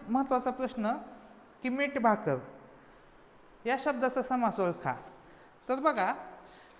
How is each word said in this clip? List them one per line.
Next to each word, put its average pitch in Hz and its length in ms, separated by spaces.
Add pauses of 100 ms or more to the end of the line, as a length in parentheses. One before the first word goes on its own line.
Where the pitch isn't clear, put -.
महत्त्वाचा 254 420
प्रश्न 240 420 (680)
की 254 60
मीठ 277 280
भाकर 208 400 (1300)
या 240 140
शब्दाचा 254 420
समास 233 380
ओळखा. 175 340 (760)
तर 254 60
बघा, 262 380 (680)